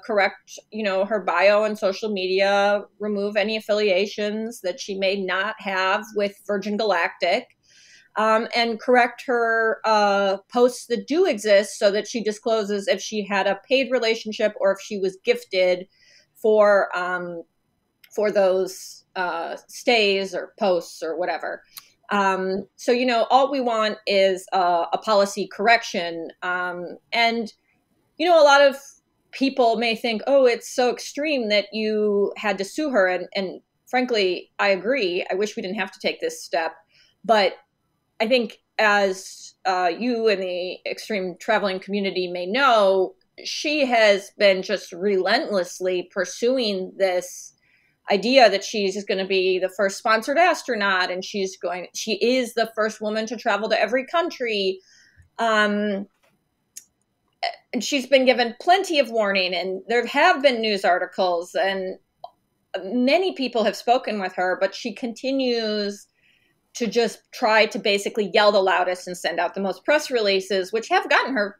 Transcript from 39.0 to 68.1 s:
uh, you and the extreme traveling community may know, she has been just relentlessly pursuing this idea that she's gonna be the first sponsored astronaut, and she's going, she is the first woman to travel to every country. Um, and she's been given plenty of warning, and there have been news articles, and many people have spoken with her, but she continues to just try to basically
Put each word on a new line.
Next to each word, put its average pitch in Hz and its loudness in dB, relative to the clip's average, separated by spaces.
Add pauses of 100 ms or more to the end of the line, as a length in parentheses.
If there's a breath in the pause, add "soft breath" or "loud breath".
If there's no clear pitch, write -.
uh, 180 2
you 226 0
and 190 2
the 180 -6
extreme 185 -6
traveling 196 0
community 190 -4
may 180 -6
know, 202 4 (280)
she 302 -2
has 220 2
been 190 4
just 185 -6
relentlessly 185 -2
pursuing 202 -2
this 180 -4 (580)
idea 220 6
that 196 0
she's 202 -4
gonna 196 -4
be 185 0
the 185 -2
first 196 -2
sponsored 226 0
astronaut, 208 0
and 185 -6
she's 190 -6
going, 180 -8
she 220 -6
is 240 0
the 220 -2
first 214 -4
woman 214 -4
to 233 -8
travel 214 -2
to 220 0
every 254 -2
country. 226 -2 (580 soft breath)
Um, 208 0 (1700)
and 214 -4
she's 262 -4
been 262 4
given 240 2
plenty 359 2
of 233 2
warning, 196 0
and 185 -4
there 240 0
have 311 2
been 247 2
news 208 0
articles, 180 0
and 190 -2 (840)
many 254 0
people 240 -2
have 208 0
spoken 240 0
with 185 -6
her, 180 -2
but 196 -2
she 220 -8
continues 226 -4 (680)
to 240 -4
just 220 0 (120)
try 220 4
to 220 -6
basically 202 -2